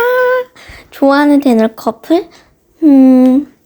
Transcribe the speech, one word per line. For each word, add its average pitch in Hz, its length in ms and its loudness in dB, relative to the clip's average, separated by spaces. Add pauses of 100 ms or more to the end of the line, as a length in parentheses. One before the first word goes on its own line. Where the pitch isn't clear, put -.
(920)
좋아하는 285 500 0
데널 226 340 -2
커플? - 540 -6 (560)
음, 262 680 2 (140)